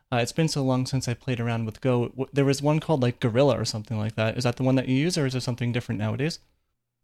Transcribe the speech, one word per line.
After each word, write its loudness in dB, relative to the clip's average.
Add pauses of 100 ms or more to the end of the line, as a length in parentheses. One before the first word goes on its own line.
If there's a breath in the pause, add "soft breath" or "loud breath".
(120)
uh, 0
it's -2
been 0
so -2
long 0
since -2
I -2
played -4
around -2
with -10
Go. 2
W-, -6
there 2
was 2
one 2
called, 0
like, 0
Gorilla 4
or -2
something -4
like -4
that. 0
Is -2
that 0
the -6
one 4
that 0
you 2
use, 0
or 2
is -2
there -4
something -2
different -4
nowadays? -2 (640)